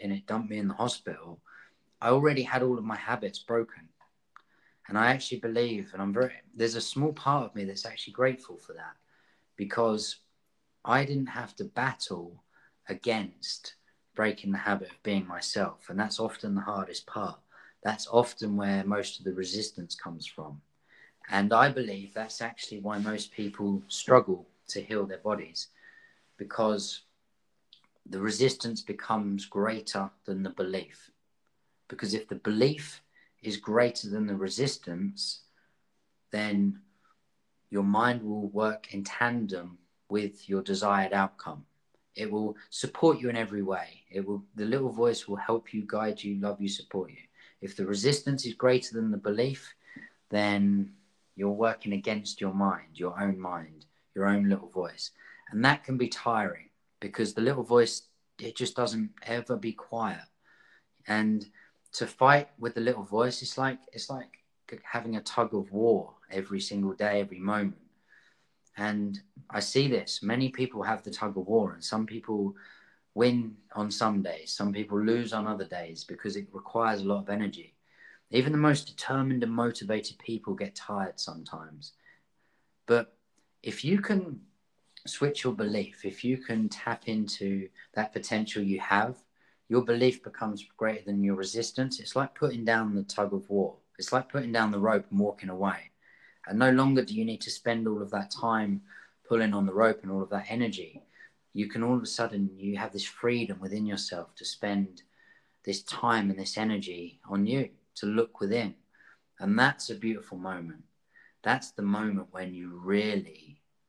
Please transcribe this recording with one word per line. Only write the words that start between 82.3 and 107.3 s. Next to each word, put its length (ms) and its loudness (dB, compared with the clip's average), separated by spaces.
But 320 4
if 220 -8
you 160 4
can 400 0
switch 380 0
your 100 2
belief, 500 -2
if 200 -8
you 120 2
can 320 0
tap 400 -6
into 600 -2
that 180 -2
potential 500 -2
you 180 2
have, 360 2
your 140 6
belief 400 4
becomes 440 -6
greater 280 0
than 200 2
your 120 4
resistance. 640 -2
It's 160 -6
like 180 0
putting 300 0
down 300 4
the 80 2
tug 300 -2
of 160 -4
war. 280 2
It's 140 -6
like 160 2
putting 240 -2
down 200 4
the 60 0
rope 320 4
and 80 2
walking 300 0
away. 420 -2
And 120 0
no 120 8
longer 320 6
do 120 -2
you 100 0
need 180 -4
to 80 -8
spend 380 0
all 140 0
of 80 -6
that 200 -2
time 520 0
pulling 260 4
on 120 4
the 80 0
rope 280 6
and 100 -6
all 100 0
of 80 -6
that 180 -2
energy. 540 -4
You 160 -2
can 140 -4
all 140 4
of 60 0
a 40 -6
sudden, 500 0
you 200 -4
have 160 -4
this 120 -6
freedom 540 -2
within 280 -4
yourself 500 -6
to 80 -18
spend 580 -2
this 180 -4
time 480 2
and 80 -2
this 180 -6
energy 640 -4
on 180 2